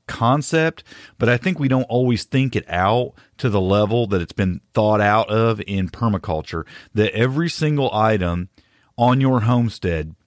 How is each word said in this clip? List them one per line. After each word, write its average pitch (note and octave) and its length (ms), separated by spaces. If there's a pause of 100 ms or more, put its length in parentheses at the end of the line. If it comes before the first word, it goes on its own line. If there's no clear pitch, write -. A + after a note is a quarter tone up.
concept, D3+ 760 (340)
but A#2 120
I A#2+ 80
think F3+ 200
we C#3 120
don't C3 140
always B2 420
think C3 320
it E2+ 120
out G#2+ 440 (240)
to B2+ 120
the G2+ 120
level G#2 460
that F#2+ 140
it's - 120
been F#2 260 (140)
thought G#2+ 260
out G#2 300
of A2 360
in F#2+ 240
permaculture, E2+ 760 (280)
that G#2 200
every C3+ 360
single D3 440
item F#2 560 (480)
on B2 240
your C3 200
homestead F#2+ 720 (120)